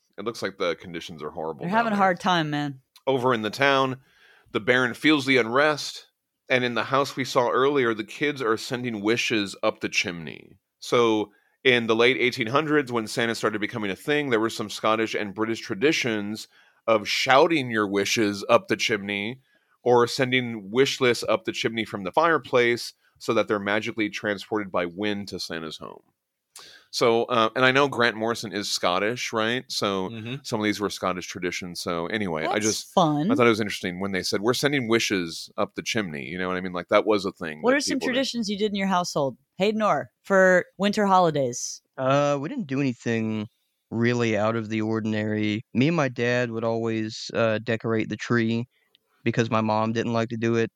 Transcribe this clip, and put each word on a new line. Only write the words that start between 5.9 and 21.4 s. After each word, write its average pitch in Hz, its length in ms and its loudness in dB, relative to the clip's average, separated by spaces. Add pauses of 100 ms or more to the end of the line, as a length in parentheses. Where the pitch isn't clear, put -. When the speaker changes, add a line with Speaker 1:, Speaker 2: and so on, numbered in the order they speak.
Speaker 1:
and 127 140 2
in 123 100 -2
the 113 120 -2
house 135 300 0
we 131 100 -4
saw 123 260 2
earlier, 127 420 2
the 107 100 -4
kids 143 380 -4
are 113 160 0
sending 120 440 -6
wishes 107 600 0
up 110 200 -2
the 104 80 -4
chimney. 78 680 -6 (220)
So 113 520 2 (320)
in 123 240 4
the 113 80 2
late 120 220 4
eighteen 123 300 -2
hundreds, 147 440 0
when 113 160 -2
Santa 117 280 -2
started 110 260 -2
becoming 104 300 -4
a 92 40 -4
thing, 147 360 -2
there 110 80 4
were 110 100 0
some 107 220 -8
Scottish 110 440 0
and 101 200 -6
British 110 240 -2
traditions 110 880 -2 (400)
of 107 200 2
shouting 135 640 4
your 107 160 0
wishes 101 640 0
up 117 180 4
the 113 100 0
chimney 104 640 -4 (420)
or 120 240 6
sending 120 640 -2
wish 131 300 2
lists 123 260 2
up 107 180 0